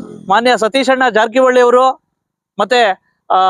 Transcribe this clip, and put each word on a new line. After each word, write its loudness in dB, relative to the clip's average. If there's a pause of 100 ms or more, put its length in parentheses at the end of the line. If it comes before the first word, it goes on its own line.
(300)
ಮಾನ್ಯ 0
ಸತೀಶಣ್ಣ -2
ಜಾರಕಿಹೊಳಿ 0
ಅವರು 2 (680)
ಮತ್ತೆ, -2 (320)
ಆ, 0 (120)